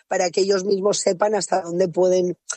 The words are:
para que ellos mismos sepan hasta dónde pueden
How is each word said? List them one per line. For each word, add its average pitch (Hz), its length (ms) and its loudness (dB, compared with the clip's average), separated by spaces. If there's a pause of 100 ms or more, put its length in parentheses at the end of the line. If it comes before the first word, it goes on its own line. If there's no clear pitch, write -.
para 185 220 0
que 180 120 0
ellos 190 240 0
mismos 202 340 0
sepan 208 340 0
hasta 185 300 -2
dónde 175 240 0
pueden 180 500 2 (200)